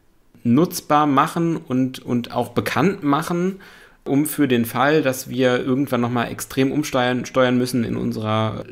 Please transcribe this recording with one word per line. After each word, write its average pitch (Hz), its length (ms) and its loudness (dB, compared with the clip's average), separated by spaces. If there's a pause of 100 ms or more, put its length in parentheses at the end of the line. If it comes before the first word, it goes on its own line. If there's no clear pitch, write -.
(440)
nutzbar 151 640 2
machen 160 500 0
und, 127 420 -2
und 120 340 -4
auch 120 180 -4
bekannt 127 520 0
machen, 170 580 -2 (440)
um 143 220 0
für 147 200 0
den 120 200 2
Fall, 139 360 2
dass 131 260 -2
wir 127 360 2
irgendwann 131 380 0
nochmal 120 280 0
extrem - 400 -2
umsteuern, 127 540 0
steuern 127 340 2
müssen 123 240 0
in 117 140 -2
unserer 110 760 -2